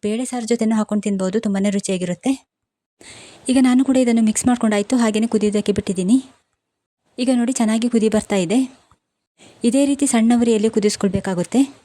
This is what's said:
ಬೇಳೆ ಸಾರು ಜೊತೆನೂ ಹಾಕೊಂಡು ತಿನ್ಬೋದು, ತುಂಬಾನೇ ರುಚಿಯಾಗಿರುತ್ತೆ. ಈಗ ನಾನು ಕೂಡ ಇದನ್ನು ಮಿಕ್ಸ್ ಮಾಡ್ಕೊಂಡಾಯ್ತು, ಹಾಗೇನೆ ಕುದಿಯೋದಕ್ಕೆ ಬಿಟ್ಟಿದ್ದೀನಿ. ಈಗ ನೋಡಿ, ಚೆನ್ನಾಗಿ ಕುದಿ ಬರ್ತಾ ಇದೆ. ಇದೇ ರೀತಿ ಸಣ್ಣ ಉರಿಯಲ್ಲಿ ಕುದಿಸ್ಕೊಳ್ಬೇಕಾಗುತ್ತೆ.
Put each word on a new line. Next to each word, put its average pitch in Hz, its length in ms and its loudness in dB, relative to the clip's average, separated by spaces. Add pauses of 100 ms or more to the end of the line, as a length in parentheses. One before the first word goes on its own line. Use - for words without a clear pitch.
ಬೇಳೆ 220 220 -4
ಸಾರು 247 260 -8
ಜೊತೆನೂ 226 280 0
ಹಾಕೊಂಡು 214 260 -2
ತಿನ್ಬೋದು, 190 340 -2
ತುಂಬಾನೇ 202 300 -2
ರುಚಿಯಾಗಿರುತ್ತೆ. 190 600 -4 (1160)
ಈಗ 262 120 2
ನಾನು 254 260 4
ಕೂಡ 262 100 2
ಇದನ್ನು 233 320 2
ಮಿಕ್ಸ್ - 200 -2
ಮಾಡ್ಕೊಂಡಾಯ್ತು, 220 540 0
ಹಾಗೇನೆ 220 240 0
ಕುದಿಯೋದಕ್ಕೆ 208 440 0
ಬಿಟ್ಟಿದ್ದೀನಿ. 190 460 0 (1000)
ಈಗ 254 120 -2 (100)
ನೋಡಿ, 240 220 0
ಚೆನ್ನಾಗಿ 226 280 0
ಕುದಿ 220 200 2
ಬರ್ತಾ 208 260 -2
ಇದೆ. 190 240 0 (1040)
ಇದೇ 240 220 2
ರೀತಿ 277 220 0
ಸಣ್ಣ 226 340 2
ಉರಿಯಲ್ಲಿ 220 280 2
ಕುದಿಸ್ಕೊಳ್ಬೇಕಾಗುತ್ತೆ. 196 920 -2 (240)